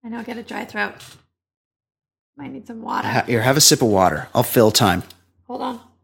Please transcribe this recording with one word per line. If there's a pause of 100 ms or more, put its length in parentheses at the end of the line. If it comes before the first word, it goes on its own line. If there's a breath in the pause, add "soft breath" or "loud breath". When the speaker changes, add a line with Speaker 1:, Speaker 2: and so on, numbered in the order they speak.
Speaker 1:
I
know,
get
a
dry
throat. (1400)
Might
need
some
water.
Speaker 2:
Ha-,
here,
have
a
sip
of
water.
I'll
fill
time. (440)
Speaker 1:
Hold
on. (240)